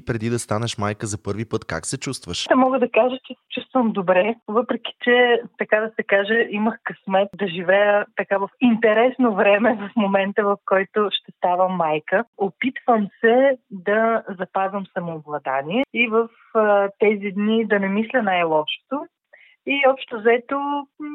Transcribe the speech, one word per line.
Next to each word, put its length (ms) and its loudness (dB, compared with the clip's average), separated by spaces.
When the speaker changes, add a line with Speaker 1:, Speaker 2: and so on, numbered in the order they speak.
Speaker 1:
преди 240 -4
да 100 -2
станеш 380 -4
майка 300 -4
за 160 -8
първи 260 -6
път. 160 -4
Как 200 -8
се 140 -6
чувстваш? 560 -8
Speaker 2:
Мога 240 2
да 120 -2
кажа, 320 2
че 100 -16
се 60 -20
чувствам 420 -2
добре, 440 0
въпреки 440 -4
че, 380 4
така 220 0
да 160 -4
се 80 -6
каже, 460 0
имах 340 -2
късмет 540 -2
да 100 -2
живея 580 2
така 220 -2
в 120 -4
интересно 720 4
време 400 4
в 200 -10
момента, 480 0
в 220 0
който 460 0
ще 200 -8
ставам 440 0
майка. 500 -2
Опитвам 680 -2
се 380 4
да 520 0
запазвам 540 -4
самообладание 880 -4
и 140 0
в, 220 0
а, 360 2
тези 320 0
дни 360 0
да 120 2
не 80 -2
мисля 360 -2
най-лошото. 840 -2
И 180 -2
общо 260 -10
взето, 400 0
м, 240 -4